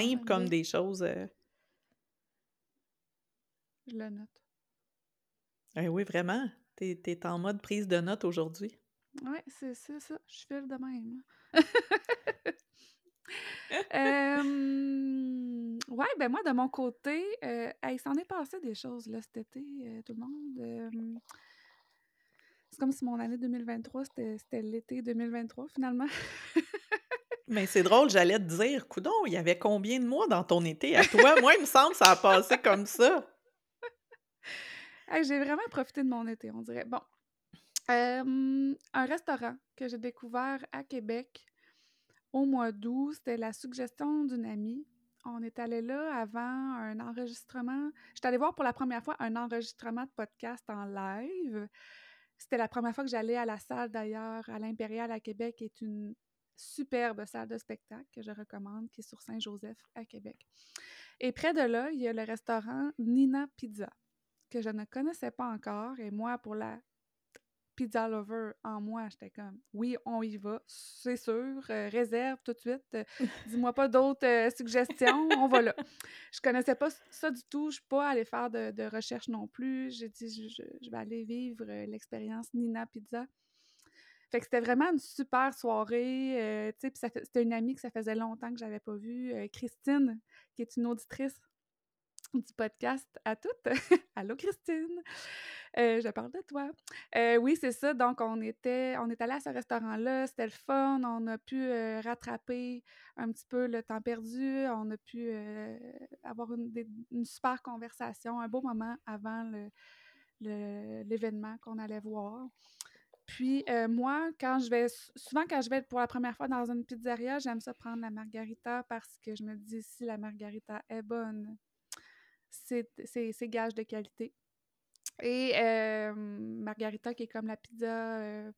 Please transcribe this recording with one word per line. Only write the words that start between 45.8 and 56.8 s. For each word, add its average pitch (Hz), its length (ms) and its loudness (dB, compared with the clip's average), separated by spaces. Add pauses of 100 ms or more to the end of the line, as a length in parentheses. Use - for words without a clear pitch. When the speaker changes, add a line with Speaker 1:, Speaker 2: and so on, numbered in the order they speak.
Speaker 1:
là 285 320 -4
avant 226 240 -4
un 240 600 -4
enregistrement. 247 920 -6 (240)
J'étais - 140 -2
allée 247 80 4
voir 302 180 2
pour 294 80 0
la 240 100 2
première 247 300 -2
fois 302 160 -4
un 226 160 -2
enregistrement 233 720 -6
de 269 100 -12
podcast 233 540 -8
en 202 160 -8
live. 208 840 -6 (720)
C'était - 180 -2
la 226 100 2
première 233 280 -2
fois 277 80 -2
que 269 80 -2
j'allais 226 260 0
à 240 80 0
la 214 140 -4
salle, 240 320 -6
d'ailleurs, 220 580 -6
à 220 80 -8
l'Impérial 220 540 -6
à 220 80 -6
Québec, 226 380 -6
qui 226 80 -10
est - 160 -12
une 208 340 -8 (400)
superbe 240 680 -4